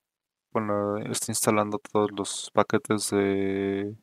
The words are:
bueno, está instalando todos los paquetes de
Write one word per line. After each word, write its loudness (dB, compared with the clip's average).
bueno, 0
está -4
instalando 2
todos 2
los -6
paquetes 2
de 0